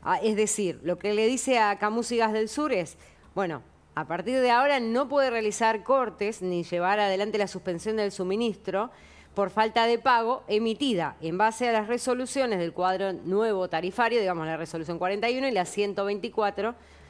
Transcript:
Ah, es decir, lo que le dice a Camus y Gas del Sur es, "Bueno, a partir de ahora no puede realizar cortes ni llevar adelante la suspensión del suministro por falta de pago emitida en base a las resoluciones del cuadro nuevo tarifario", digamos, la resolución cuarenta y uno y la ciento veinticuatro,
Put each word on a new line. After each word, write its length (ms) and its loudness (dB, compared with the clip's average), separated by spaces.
Ah, 200 0
es 140 2
decir, 480 0
lo 140 -2
que 160 -2
le 140 4
dice 320 2
a 180 2
Camus 340 -2
y 40 0
Gas 160 2
del 160 0
Sur 240 -4
es, 240 -2
"Bueno, 260 -4
a 100 -4
partir 340 -2
de 100 4
ahora 300 4
no 280 0
puede 220 2
realizar 540 0
cortes 580 0
ni 220 -2
llevar 360 0
adelante 380 0
la 100 0
suspensión 480 -6
del 160 0
suministro 800 -2
por 160 0
falta 360 2
de 140 4
pago 480 2
emitida 720 0
en 180 -2
base 300 2
a 40 2
las 140 2
resoluciones 720 -2
del 140 -2
cuadro 400 0
nuevo 560 0
tarifario", 520 0
digamos, 260 -2
la 100 -2
resolución 420 -6
cuarenta 320 0
y 80 -2
uno 80 0
y 60 0
la 120 2
ciento 400 -2
veinticuatro, 720 -2